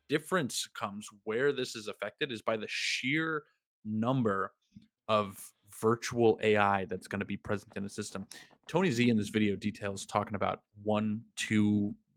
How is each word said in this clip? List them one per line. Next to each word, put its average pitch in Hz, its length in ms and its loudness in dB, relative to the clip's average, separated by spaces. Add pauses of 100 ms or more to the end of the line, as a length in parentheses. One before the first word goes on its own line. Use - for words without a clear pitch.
difference 147 640 -2
comes, 104 360 -8 (140)
where 123 280 2
this 127 240 -4
is 107 120 -8
affected, 107 440 -6
is 110 100 -6
by 113 140 0
the 104 140 -6
sheer 156 760 -2 (400)
number 110 720 0 (540)
of 104 300 0 (440)
virtual 117 600 4
A 107 120 6
I 101 300 4
that's 92 220 -10
gonna 98 180 -4
be 101 120 -6
present - 380 -6
in 98 80 -6
the 101 60 -8
system. - 380 -10 (400)
Tony 175 240 2
Z 120 180 4
in 113 80 4
this 101 120 0
video 104 260 2
details 101 500 -6
talking 101 300 -2
about 95 260 -2 (220)
one, 107 380 0 (140)
two, 104 600 2 (220)